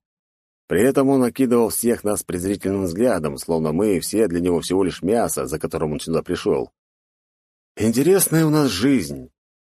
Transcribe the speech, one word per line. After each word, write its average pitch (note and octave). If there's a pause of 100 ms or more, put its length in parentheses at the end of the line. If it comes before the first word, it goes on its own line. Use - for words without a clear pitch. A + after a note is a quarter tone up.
(680)
При E2+
этом C3+
он C3+
окидывал A#2+
всех A2+
нас G#2
презрительным F#2+
взглядом, E2+
словно D#2
мы F#2+
все F2+
для E2+
него E2+
всего F#2
лишь -
мясо, F2+
за D2
которым D#2+
он D2
сюда D#2+
пришёл. D#2+ (1040)
Интересная D#3+
у D#3
нас D3
жизнь. F2+ (300)